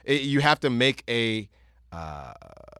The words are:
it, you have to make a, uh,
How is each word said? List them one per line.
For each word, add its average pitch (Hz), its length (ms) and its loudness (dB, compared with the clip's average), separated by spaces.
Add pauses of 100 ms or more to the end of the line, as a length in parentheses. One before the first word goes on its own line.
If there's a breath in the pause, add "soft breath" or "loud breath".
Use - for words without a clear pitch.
it, 139 180 0
you 139 180 2
have 151 200 4
to 143 100 0
make 127 400 0
a, 113 400 -2 (420)
uh, 76 400 -12 (480)